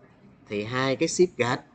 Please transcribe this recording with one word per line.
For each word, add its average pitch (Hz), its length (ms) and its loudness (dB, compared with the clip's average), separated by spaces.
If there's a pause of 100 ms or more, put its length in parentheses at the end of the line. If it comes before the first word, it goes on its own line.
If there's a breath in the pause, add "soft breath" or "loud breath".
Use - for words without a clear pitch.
(480)
thì 104 160 -4
hai 127 320 -2
cái 165 120 0
ship 180 280 2
gạch 120 240 0 (140)